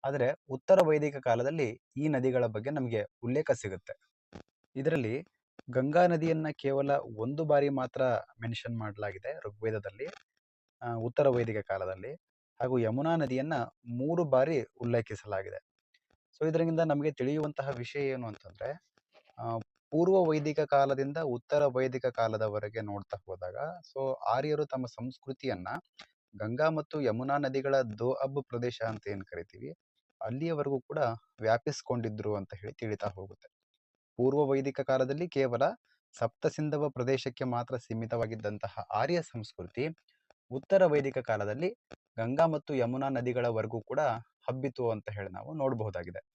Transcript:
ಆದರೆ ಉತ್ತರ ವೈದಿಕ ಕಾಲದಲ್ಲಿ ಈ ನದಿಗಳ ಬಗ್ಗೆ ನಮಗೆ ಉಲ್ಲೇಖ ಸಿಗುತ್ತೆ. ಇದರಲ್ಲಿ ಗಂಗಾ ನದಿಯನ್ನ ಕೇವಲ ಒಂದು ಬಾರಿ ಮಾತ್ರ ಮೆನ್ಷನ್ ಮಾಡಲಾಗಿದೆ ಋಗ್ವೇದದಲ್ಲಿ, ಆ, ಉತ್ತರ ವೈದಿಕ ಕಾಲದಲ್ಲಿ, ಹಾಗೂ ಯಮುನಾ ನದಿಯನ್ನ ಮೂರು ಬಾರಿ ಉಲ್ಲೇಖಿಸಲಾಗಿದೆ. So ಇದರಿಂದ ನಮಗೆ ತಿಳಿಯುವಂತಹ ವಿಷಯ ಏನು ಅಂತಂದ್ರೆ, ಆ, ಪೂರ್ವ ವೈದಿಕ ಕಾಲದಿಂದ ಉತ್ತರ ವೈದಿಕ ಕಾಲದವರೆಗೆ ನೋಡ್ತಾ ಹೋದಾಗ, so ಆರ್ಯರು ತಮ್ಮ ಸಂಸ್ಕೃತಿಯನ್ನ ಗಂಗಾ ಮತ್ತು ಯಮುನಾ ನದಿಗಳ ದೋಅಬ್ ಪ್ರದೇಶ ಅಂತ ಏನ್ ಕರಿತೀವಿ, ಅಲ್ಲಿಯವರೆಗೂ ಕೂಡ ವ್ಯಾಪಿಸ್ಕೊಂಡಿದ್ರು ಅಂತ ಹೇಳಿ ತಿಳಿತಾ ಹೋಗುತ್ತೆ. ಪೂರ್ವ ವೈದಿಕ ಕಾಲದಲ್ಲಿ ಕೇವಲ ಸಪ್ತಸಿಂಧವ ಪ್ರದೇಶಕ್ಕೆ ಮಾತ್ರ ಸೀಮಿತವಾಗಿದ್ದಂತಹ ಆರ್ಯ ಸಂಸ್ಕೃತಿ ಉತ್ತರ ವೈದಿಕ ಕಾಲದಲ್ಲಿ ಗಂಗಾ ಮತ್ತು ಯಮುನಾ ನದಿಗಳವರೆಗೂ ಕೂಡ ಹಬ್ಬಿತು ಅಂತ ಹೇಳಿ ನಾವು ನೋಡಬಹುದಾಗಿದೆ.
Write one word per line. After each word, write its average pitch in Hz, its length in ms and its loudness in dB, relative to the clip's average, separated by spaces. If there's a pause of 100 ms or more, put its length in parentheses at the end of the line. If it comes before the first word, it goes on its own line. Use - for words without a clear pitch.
ಆದರೆ 139 300 2 (140)
ಉತ್ತರ 160 360 6
ವೈದಿಕ 151 320 2
ಕಾಲದಲ್ಲಿ 127 640 0 (180)
ಈ 151 100 0
ನದಿಗಳ 127 380 2
ಬಗ್ಗೆ 110 240 -4
ನಮಗೆ 117 360 -2 (180)
ಉಲ್ಲೇಖ 135 280 0
ಸಿಗುತ್ತೆ. 95 420 -2 (800)
ಇದರಲ್ಲಿ 135 500 0 (440)
ಗಂಗಾ 147 380 4
ನದಿಯನ್ನ 160 420 2
ಕೇವಲ 139 420 0
ಒಂದು 131 540 -2
ಬಾರಿ 143 240 6
ಮಾತ್ರ 131 320 -2 (400)
ಮೆನ್ಷನ್ 117 360 -4
ಮಾಡಲಾಗಿದೆ 104 720 -6
ಋಗ್ವೇದದಲ್ಲಿ, 104 580 -4 (760)
ಆ, 120 120 -4
ಉತ್ತರ 120 340 2
ವೈದಿಕ 117 300 2
ಕಾಲದಲ್ಲಿ, 95 560 -6 (480)
ಹಾಗೂ 127 180 0
ಯಮುನಾ 131 360 2
ನದಿಯನ್ನ 143 380 0 (320)
ಮೂರು 139 380 0
ಬಾರಿ 135 400 4
ಉಲ್ಲೇಖಿಸಲಾಗಿದೆ. 104 960 -2 (760)
So 156 160 0
ಇದರಿಂದ 165 300 2
ನಮಗೆ 151 320 2
ತಿಳಿಯುವಂತಹ 143 580 -2
ವಿಷಯ 135 400 -4
ಏನು 127 180 -4
ಅಂತಂದ್ರೆ, 117 460 -8 (640)
ಆ, 117 180 -4 (320)
ಪೂರ್ವ 180 340 6
ವೈದಿಕ 156 360 2
ಕಾಲದಿಂದ 139 580 2
ಉತ್ತರ 147 480 0
ವೈದಿಕ 131 400 0
ಕಾಲದವರೆಗೆ 110 760 -2
ನೋಡ್ತಾ 101 440 -6
ಹೋದಾಗ, 92 300 -8 (260)
so 135 340 -4 (120)
ಆರ್ಯರು 147 380 2
ತಮ್ಮ 131 200 -4
ಸಂಸ್ಕೃತಿಯನ್ನ 120 840 -8 (680)
ಗಂಗಾ 120 340 2
ಮತ್ತು 151 320 -2
ಯಮುನಾ 131 360 2
ನದಿಗಳ 135 440 2
ದೋಅಬ್ 131 680 -2
ಪ್ರದೇಶ 120 400 -4
ಅಂತ 107 200 -6
ಏನ್ 98 160 -6
ಕರಿತೀವಿ, 98 500 -12 (480)
ಅಲ್ಲಿಯವರೆಗೂ 139 580 -2
ಕೂಡ - 200 -6 (400)
ವ್ಯಾಪಿಸ್ಕೊಂಡಿದ್ರು 110 960 0
ಅಂತ 98 200 -6
ಹೇಳಿ 104 180 -12
ತಿಳಿತಾ 107 340 -4
ಹೋಗುತ್ತೆ. 98 400 -12 (720)
ಪೂರ್ವ 139 300 4
ವೈದಿಕ 135 340 0
ಕಾಲದಲ್ಲಿ 135 480 0
ಕೇವಲ 123 320 2 (560)
ಸಪ್ತಸಿಂಧವ 151 720 0
ಪ್ರದೇಶಕ್ಕೆ 131 540 -2
ಮಾತ್ರ 120 340 -2
ಸೀಮಿತವಾಗಿದ್ದಂತಹ 113 1000 -4
ಆರ್ಯ 151 420 0
ಸಂಸ್ಕೃತಿ 113 680 -8 (600)
ಉತ್ತರ 185 360 4
ವೈದಿಕ 143 320 2
ಕಾಲದಲ್ಲಿ 120 580 -2 (420)
ಗಂಗಾ 127 280 4
ಮತ್ತು 151 300 0
ಯಮುನಾ 127 340 0
ನದಿಗಳವರೆಗೂ 120 720 0
ಕೂಡ 131 180 -4 (500)
ಹಬ್ಬಿತು 131 400 -2
ಅಂತ 107 200 -4
ಹೇಳಿ 101 220 -8
ನಾವು 107 220 -10
ನೋಡಬಹುದಾಗಿದೆ. 107 800 -4